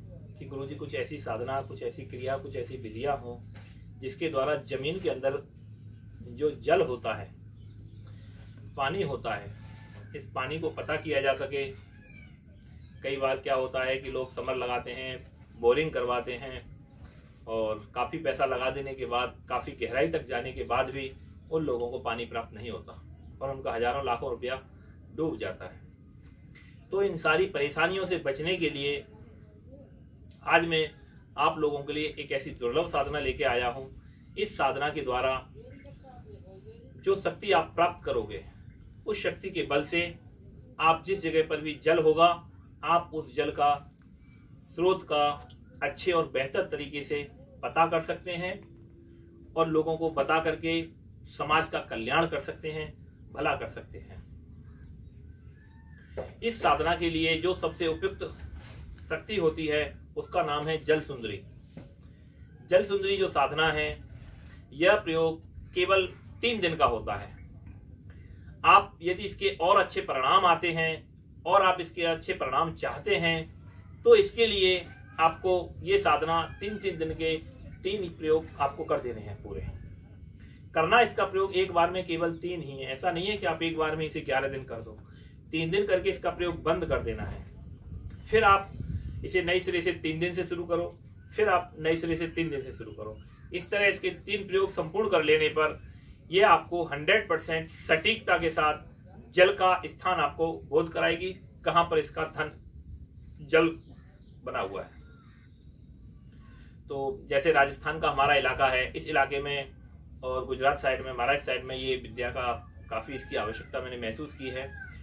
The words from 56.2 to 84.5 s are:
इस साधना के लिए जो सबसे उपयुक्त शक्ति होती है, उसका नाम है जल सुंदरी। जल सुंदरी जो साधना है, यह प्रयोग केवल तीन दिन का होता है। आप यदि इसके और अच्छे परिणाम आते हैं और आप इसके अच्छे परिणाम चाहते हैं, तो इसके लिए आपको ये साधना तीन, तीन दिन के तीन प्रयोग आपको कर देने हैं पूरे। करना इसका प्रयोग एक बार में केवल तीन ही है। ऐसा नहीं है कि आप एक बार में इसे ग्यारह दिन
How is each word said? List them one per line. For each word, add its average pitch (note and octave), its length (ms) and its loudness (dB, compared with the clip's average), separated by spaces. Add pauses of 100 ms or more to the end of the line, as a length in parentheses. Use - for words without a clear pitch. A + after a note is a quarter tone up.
इस A3+ 160 -2
साधना E3 360 2
के E3+ 140 0
लिए D#3+ 320 2
जो F3+ 140 2
सबसे E3 320 -2
उपयुक्त F#3 360 -2 (840)
शक्ति D#3+ 260 -6
होती D#3+ 320 2
है, D3+ 300 0 (200)
उसका E3 260 0
नाम D3 240 -2
है D#3 160 -2
जल D3+ 180 4
सुंदरी। A#2 420 -8 (1300)
जल F#3 160 8
सुंदरी G3 320 0
जो F#3+ 120 2
साधना D#3 420 2
है, D3+ 320 -2 (680)
यह F3 220 8
प्रयोग E3 460 2 (320)
केवल F3+ 340 4 (340)
तीन A#3 200 0
दिन E3 140 2
का C#3+ 100 4
होता A2 300 0
है। - 220 -10 (1300)
आप F#3 360 8
यदि F3+ 220 -2
इसके G3 260 -2 (120)
और F#3+ 160 8
अच्छे - 240 2
परिणाम C#3 440 4
आते E3+ 260 4
हैं D#3+ 360 0 (380)
और F#3+ 160 8
आप C4 200 4
इसके E3+ 200 -8
अच्छे E3+ 320 0
परिणाम D#3+ 420 0
चाहते - 400 -2
हैं, E3 480 0 (400)
तो A#3 120 12
इसके A#3 320 6
लिए F#3 380 4 (340)
आपको E3 600 2
ये F#3 200 4
साधना D#3+ 600 2
तीन, G#3 180 -6
तीन F#3 200 -4
दिन D#3+ 160 -2
के D#3+ 240 0 (460)
तीन F#3+ 260 -2
प्रयोग D#3 360 2 (140)
आपको C#3 240 -2
कर - 160 0
देने A2+ 220 -6
हैं G2+ 220 -10
पूरे। G2 400 -8 (880)
करना A3 280 8
इसका G#3+ 240 4
प्रयोग F#3+ 280 0
एक F#3 180 2
बार E3+ 200 6
में F3+ 140 -2
केवल E3 320 0
तीन F3 240 -4
ही C#3 100 -8
है। C3+ 220 -6
ऐसा F3 180 0
नहीं E3+ 160 0
है G#3 100 0
कि F#3 80 -4
आप E3 180 0
एक E3 140 -2
बार D#3 180 2
में D#3+ 100 -2
इसे D3+ 160 -4
ग्यारह C3+ 260 0
दिन C3+ 160 -6